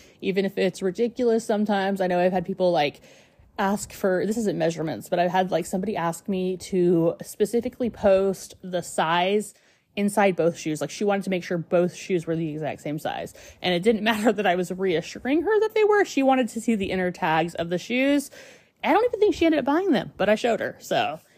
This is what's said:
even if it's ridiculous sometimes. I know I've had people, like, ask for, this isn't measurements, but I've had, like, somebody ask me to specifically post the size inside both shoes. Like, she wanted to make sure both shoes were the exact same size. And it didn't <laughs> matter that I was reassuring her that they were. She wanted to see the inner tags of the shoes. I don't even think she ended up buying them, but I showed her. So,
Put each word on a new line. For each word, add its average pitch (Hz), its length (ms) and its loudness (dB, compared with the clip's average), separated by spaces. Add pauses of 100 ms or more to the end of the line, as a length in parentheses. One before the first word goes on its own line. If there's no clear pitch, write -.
(220)
even 196 220 -2
if 196 140 -4
it's 190 240 -2
ridiculous 226 640 0
sometimes. 202 560 0
I 185 60 2
know 175 120 2
I've 180 140 4
had 180 120 -2
people, 185 260 0
like, 147 300 0 (580)
ask 202 320 -2
for, 185 340 0
this 214 120 -2
isn't 202 200 -2
measurements, 160 520 -4
but 175 100 0
I've 175 120 2
had, 185 200 0
like, 175 140 0
somebody 196 320 -4
ask 165 320 -4
me 185 280 -2
to 175 640 2
specifically 233 680 -2
post 196 720 2
the 180 200 -4
size 185 720 0 (440)
inside 202 400 2
both 165 200 2
shoes. 151 220 -4
Like, 147 100 -4
she - 140 -6
wanted 196 220 0
to 190 40 -4
make 180 140 -2
sure 180 140 -4
both 175 360 0
shoes 175 320 -4
were 160 120 -2
the 160 160 -4
exact 151 280 -8
same 151 160 -6
size. - 360 -8 (280)
And 180 140 0
it 175 80 -2
didn't 214 200 2
<laughs> 220 60 2
matter 220 220 2
that 196 160 0
I 175 80 4
was 180 160 -2
reassuring 190 680 0
her 415 180 2
that 427 160 0
they 427 80 4
were. 415 220 4
She - 180 -2
wanted 262 260 4
to 226 120 -8
see 226 140 0
the 190 140 -4
inner 185 220 -2
tags 165 420 0
of 170 160 -4
the 180 80 -2
shoes. 269 540 0 (500)
I 240 120 2
don't 415 100 4
even 480 160 -2
think 403 160 4
she 339 100 2
ended 320 140 4
up 247 60 -2
buying 339 260 2
them, 165 240 0
but 190 140 0
I 214 60 4
showed 226 260 0
her. 113 180 -6
So, 147 400 -2 (180)